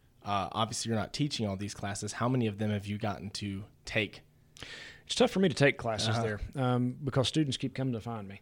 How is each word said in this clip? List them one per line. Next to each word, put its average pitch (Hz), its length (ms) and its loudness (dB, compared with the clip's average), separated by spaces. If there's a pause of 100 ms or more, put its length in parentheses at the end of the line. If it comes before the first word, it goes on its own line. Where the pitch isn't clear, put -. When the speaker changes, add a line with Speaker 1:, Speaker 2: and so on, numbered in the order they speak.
(260)
Speaker 1:
uh, 101 280 0
obviously 113 360 0
you're 113 100 2
not - 140 -2
teaching 143 340 0
all 98 100 -2
these 101 180 -6
classes. 101 380 -4
How 120 160 0
many 127 180 4
of 101 100 -2
them 107 140 0
have 101 160 0
you 104 100 -2
gotten 98 340 -4
to 101 340 -6 (200)
take? - 360 -2 (840)
Speaker 2:
It's - 100 -6
tough 240 160 6
for 185 100 0
me 196 80 8
to 120 60 0
take 139 220 6
classes 110 320 -2
Speaker 1:
Uh-huh. 113 140 2
Speaker 2:
there, 107 160 -2 (160)
um, 123 480 2
because 127 240 2
students 151 300 2
keep - 180 -4
coming 131 180 0
to 113 60 -4
find 110 260 -8
me. 98 160 -12